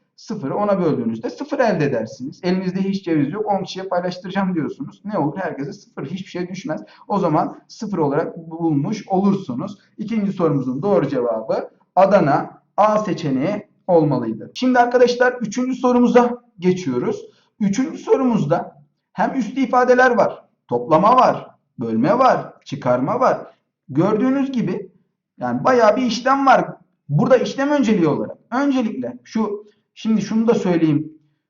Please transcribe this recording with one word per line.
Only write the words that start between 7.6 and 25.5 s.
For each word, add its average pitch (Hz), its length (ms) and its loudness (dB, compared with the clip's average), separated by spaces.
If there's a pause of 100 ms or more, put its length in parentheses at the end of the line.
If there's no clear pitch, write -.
sıfır 208 300 -8
olarak 147 380 -2
bulmuş 165 720 -4
olursunuz. 185 680 -2 (200)
İkinci 208 340 -4
sorumuzun 139 500 -2
doğru 180 260 2
cevabı 120 640 -4 (260)
Adana 175 640 2 (140)
A 214 220 4
seçeneği 151 680 -4 (180)
olmalıydı. 135 680 0
Şimdi 254 240 2
arkadaşlar 247 540 4
üçüncü 247 420 -4
sorumuza 240 680 4 (160)
geçiyoruz. 180 680 -2 (340)
Üçüncü 220 380 -2
sorumuzda 226 840 0 (300)
hem 247 260 -2
üslü 220 220 -4
ifadeler 247 500 4
var, 202 340 0 (240)
toplama 160 480 2
var, 214 320 2 (320)
bölme 117 380 0
var, 254 340 2 (120)
çıkarma 135 560 -2
var. 202 260 0 (420)
Gördüğünüz 254 640 0
gibi 208 380 -4 (480)
yani 123 260 -4